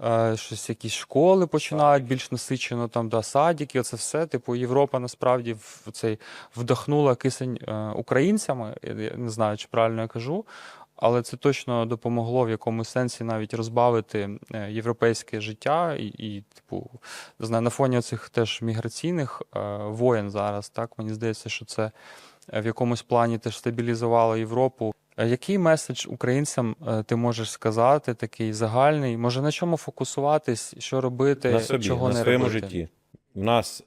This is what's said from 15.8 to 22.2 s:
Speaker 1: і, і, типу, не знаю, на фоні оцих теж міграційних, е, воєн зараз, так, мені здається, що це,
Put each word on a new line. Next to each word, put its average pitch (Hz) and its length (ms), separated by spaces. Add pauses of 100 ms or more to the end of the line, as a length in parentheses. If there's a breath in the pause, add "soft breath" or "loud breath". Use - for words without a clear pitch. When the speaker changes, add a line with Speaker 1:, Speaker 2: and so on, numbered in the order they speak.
Speaker 1:
і, 123 100
і, 104 380 (100)
типу, - 360 (500 loud breath)
не 113 60
знаю, 113 160
на 117 80
фоні 127 280
оцих - 320
теж - 320
міграційних, 117 800 (140)
е, 101 40 (180)
воєн 110 520
зараз, 104 400
так, - 280
мені 110 160
здається, 110 360
що - 160
це, 107 260 (640 loud breath)